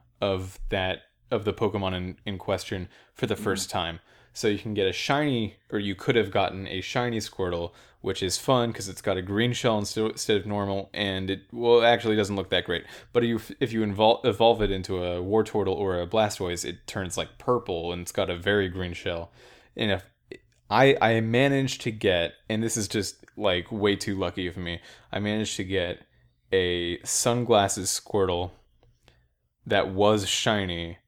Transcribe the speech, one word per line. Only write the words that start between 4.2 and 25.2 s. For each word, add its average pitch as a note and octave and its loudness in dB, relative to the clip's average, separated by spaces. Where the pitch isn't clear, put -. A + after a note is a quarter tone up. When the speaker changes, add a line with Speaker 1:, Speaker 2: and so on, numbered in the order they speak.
Speaker 1:
So - -2
you G2+ 2
can G#2+ -6
get G2 2
a F#2 0
shiny, C#3 -2
or G#2+ -2
you G2+ -2
could B2 0
have G2+ 2
gotten F#2+ -2
a F#2 -6
shiny A#2+ -2
Squirtle, F2 -4
which G2 -4
is F#2 -2
fun A#2+ 2
'cause G2 -10
it's F#2 -12
got F#2+ -2
a F#2 -4
green G#2+ 0
shell A2+ 0
inst-, G#2 -6
instead A2 0
of F#2+ -2
normal, G2+ -4
and F#2+ -2
it, F#2+ -4
well, A#2+ 6
it A#2 6
actually A2 4
doesn't G2+ 2
look F#2 -4
that F2 2
great. E2+ -2
But A#2+ 4
if, A#2 -2
if A2+ 0
you A2 0
invol-, G#2+ 4
evolve A2+ 6
it G2+ 2
into F#2 -2
a F2+ -2
Wartortle G2+ 2
or F#2+ 0
a F2 -2
Blastoise, G2 0
it E2+ -10
turns, F#2 -6
like, E2 -6
purple, F2+ -2
and F2 -6
it's - -12
got F#2+ 0
a F2+ -2
very G2 2
green F2+ -6
shell. E2+ -8
And G#2+ 0
if F#2+ -2
I, C3 6
I A2+ 4
managed C3 2
to B2 -4
get, F#2 2
and A2 0
this A2+ -2
is G#2 -2
just, - -4
like, F2+ 0
way G2+ 2
too G2 -4
lucky F2+ -4
of F2 -8
me, E2+ -6
I - -4
managed G#2+ -2